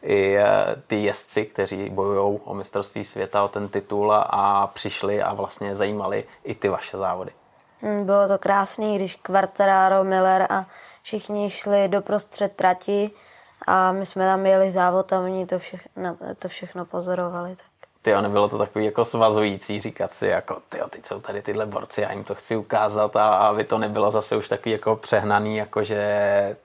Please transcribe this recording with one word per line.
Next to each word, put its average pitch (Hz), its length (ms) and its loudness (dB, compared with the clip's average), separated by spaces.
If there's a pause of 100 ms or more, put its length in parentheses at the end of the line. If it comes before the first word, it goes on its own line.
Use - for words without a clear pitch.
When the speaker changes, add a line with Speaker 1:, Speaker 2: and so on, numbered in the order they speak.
Speaker 1:
i, 98 360 4
eh, 104 80 6 (420)
ty 104 160 0
jezdci, 104 420 -2
kteří 98 440 -4
bojujou 98 460 0
o - 180 -10
mistrovství 101 500 -6
světa, 101 400 -2
o 101 40 2
ten 101 220 -4
titul 104 440 0
a, 107 80 6
a 98 460 2
přišli 101 560 -4
a 92 100 -2
vlastně 101 420 -6
zajímali 101 480 -2 (200)
i - 120 -8
ty - 140 -2
vaše - 280 -6
závody? 95 340 -6 (500)
Speaker 2:
Hmm, 208 240 -2
bylo 202 220 4
to 196 100 2
krásný, 202 580 0
když 190 200 -4
Quartararo, 190 880 2
Miller 190 460 4
a 190 160 -2 (360)
všichni 208 480 -6
šli 202 380 0
doprostřed 202 680 -2
trati 202 560 0 (560)
a 185 240 4
my 190 140 -4
jsme 190 200 -2
tam 190 200 2
jeli 190 260 4
závod 180 420 2
a 190 60 2
oni 185 260 -4
to 180 140 -4
všech-, - 360 -16
na-, 180 220 -8 (220)
to - 80 -12
všechno 180 380 -12
pozorovali, 180 680 -6
tak - 100 -20 (400)
Speaker 1:
Tyjo, 101 160 4
nebylo 101 280 2
to 113 80 -6
takový 107 280 -2
jako 107 200 2
svazující 107 760 2
říkat - 320 -6
si 104 140 -2
jako, 90 300 -2 (120)
"Tyjo, - 180 -8
teď - 180 -16
jsou 101 140 -10
tady 104 220 -10
tyhle 107 240 -4
borci, 104 360 -6
já 95 100 -4
jim 98 120 -8
to 101 120 -8
chci - 200 -6
ukázat," 107 600 0
a, 107 200 4
aby 104 280 4
to 110 140 0
nebylo 107 340 0
zase 110 260 0
už 104 100 -4
takový - 240 -2
jako 110 240 0
přehnaný, 107 640 0
jako 107 260 -2
že 104 800 0